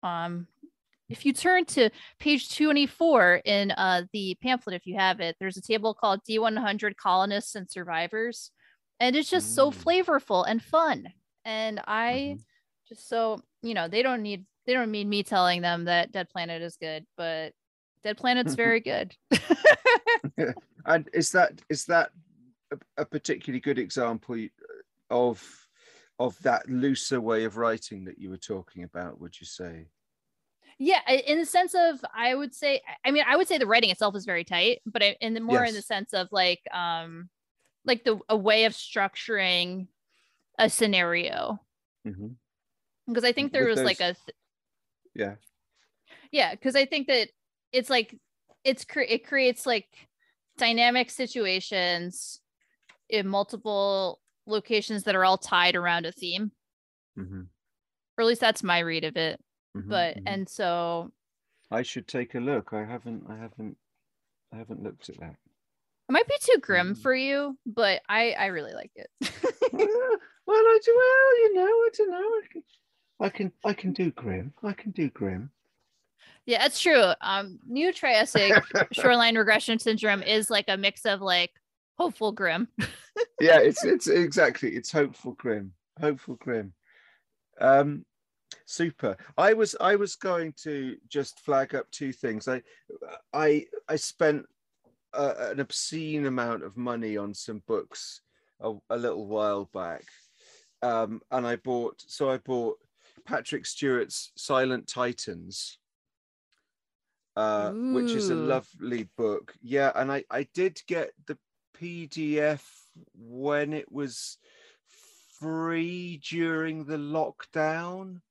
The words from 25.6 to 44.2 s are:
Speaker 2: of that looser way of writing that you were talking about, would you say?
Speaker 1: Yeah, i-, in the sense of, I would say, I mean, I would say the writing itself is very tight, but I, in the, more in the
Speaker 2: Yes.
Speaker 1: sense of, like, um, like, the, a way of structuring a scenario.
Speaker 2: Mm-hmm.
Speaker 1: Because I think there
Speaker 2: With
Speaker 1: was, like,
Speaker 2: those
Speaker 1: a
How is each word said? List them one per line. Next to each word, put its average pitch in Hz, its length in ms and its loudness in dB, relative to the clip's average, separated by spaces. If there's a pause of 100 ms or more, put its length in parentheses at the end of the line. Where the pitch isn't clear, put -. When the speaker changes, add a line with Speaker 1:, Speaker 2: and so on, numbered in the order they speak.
Speaker 2:
of 127 240 -2
that 123 260 2
looser 131 500 0
way 110 240 0
of 107 140 -4
writing 113 480 -4
that 92 140 -16
you 95 100 -12
were 92 80 -10
talking 90 460 -12
about, 87 360 -12
would 85 220 -18
you 82 60 -20
say? 82 400 -14 (880)
Speaker 1:
Yeah, 320 300 2
i-, 262 180 4
in 302 140 2
the 330 60 0
sense 359 280 0
of, 330 400 2
I 240 220 0
would 277 180 -6
say, 277 280 -2 (220)
I 254 60 0
mean, 285 180 4
I 262 80 4
would 359 120 4
say 330 100 0
the 254 80 2
writing 220 240 4
itself 202 260 0
is 202 100 -8
very 175 180 -2
tight, 185 420 0
but 220 160 -2
I, 202 200 4
in 226 120 -2
the, 226 60 -4
more 240 240 2
in 233 80 0
the 214 60 -6
Speaker 2:
Yes. 202 100 -10
Speaker 1:
sense 196 260 -4
of, 185 180 -2
like, 180 300 2 (100)
um, 170 580 -6 (540)
like, 247 200 0
the, 220 160 0 (100)
a 220 80 4
way 214 280 4
of 220 80 2
structuring 185 1120 -2 (720)
a 220 100 6
scenario. 185 880 0 (480)
Speaker 2:
Mm-hmm. 104 200 -10 (800)
Speaker 1:
Because 233 160 -2
I 247 80 4
think 277 220 -2
there 262 120 2
Speaker 2:
With 220 140 2
Speaker 1:
was, 262 60 2
like, 190 120 2
Speaker 2:
those 175 140 0
Speaker 1:
a - 140 -12